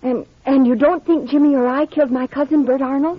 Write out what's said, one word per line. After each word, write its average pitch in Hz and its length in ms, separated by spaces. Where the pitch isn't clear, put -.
And, 254 240
and 269 220
you 247 100
don't 294 280
think 302 260
Jimmy 285 240
or 247 120
I 269 200
killed 294 240
my 254 160
cousin, 285 380
Bert 254 180
Arnold? 277 360